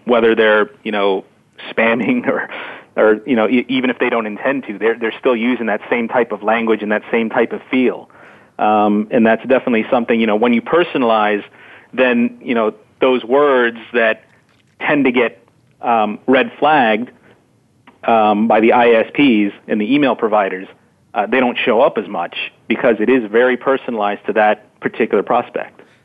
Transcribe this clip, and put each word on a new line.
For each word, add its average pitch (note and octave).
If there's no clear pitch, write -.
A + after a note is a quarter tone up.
whether A2+
they're, G#2+
you A2
know, G2+
spamming A#2
<laughs> C3+
or, D2+
or, A2
you C3+
know, A2
e-, B2
even B2+
if A#2
they B2+
don't A#2
intend B2+
to, G2+
they're, A2+
they're A2+
still C3
using A#2+
that G#3
same A3+
type -
of G#2+
language A2
and G#2
that G#2
same A2+
type A#2
of G2+
feel. B2
Um, G#2+
and A2+
that's A2
definitely A#2+
something, A#2+
you A2+
know, G#2+
when A#2+
you A#2
personalize, A2+
then, B2
you B2
know, A2
those B2+
words B2
that A2+
tend D3
to B2+
get, A#2+
um, G#2+
red B2
flagged, B2
um, A2
by A2
the A2+
I A#2+
S A2+
Ps A2
and A2+
the G#2+
email C#3
providers, G2
uh, G#2
they B2
don't B2
show A#2
up D#3
as G2
much F2
because A#2
it G#2+
is B2
very B2
personalized A#2
to G2+
that G#2+
particular A2
prospect. -